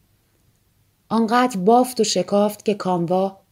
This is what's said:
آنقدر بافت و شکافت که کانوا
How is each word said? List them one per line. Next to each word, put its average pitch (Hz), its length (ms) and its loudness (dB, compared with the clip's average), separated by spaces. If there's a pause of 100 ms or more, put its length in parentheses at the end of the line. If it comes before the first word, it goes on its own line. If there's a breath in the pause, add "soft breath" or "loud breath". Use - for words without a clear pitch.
(1080)
آنقدر 226 480 0
بافت 233 440 2
و 220 40 2
شکافت 202 600 -2
که 214 100 0
کانوا 185 680 -2 (120)